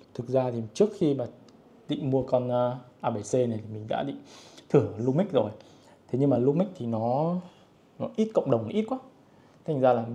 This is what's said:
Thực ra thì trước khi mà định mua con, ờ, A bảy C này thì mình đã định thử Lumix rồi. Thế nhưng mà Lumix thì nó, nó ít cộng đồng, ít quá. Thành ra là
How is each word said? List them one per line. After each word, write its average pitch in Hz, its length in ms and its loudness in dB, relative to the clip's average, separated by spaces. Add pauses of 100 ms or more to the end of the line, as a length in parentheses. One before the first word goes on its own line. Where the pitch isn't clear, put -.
(140)
Thực 120 140 -8
ra 127 220 2
thì 117 120 -4 (120)
trước 208 140 4 (100)
khi 147 160 2
mà 123 120 -4 (640)
định 151 220 -2
mua 131 120 4
con, 123 260 0
ờ, 123 280 0 (240)
A 135 100 -2
bảy 107 120 -4
C - 120 -2
này 120 280 2
thì 107 120 -12
mình 107 140 -10
đã - 140 -2
định 143 180 -8 (480)
thử 120 200 4 (100)
Lumix 127 340 0
rồi. 110 180 2 (580)
Thế 123 100 -2
nhưng 143 120 2
mà 123 80 2
Lumix 151 380 2
thì 120 100 -8
nó, 120 480 0 (640)
nó - 180 -6
ít 220 180 0
cộng - 160 2
đồng, 113 180 2
ít 214 200 0
quá. 262 100 -4 (680)
Thành 151 140 -2
ra 127 120 6
là 117 120 0 (100)